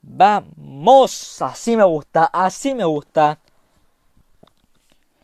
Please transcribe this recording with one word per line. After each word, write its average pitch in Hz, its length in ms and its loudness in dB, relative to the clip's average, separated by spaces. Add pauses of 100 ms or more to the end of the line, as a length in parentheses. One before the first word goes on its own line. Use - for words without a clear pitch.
Vamos, 165 1400 0
así 226 360 -4
me 208 80 6
gusta, 160 400 0
así 185 500 -4
me 226 80 -6
gusta. 151 560 -2 (1800)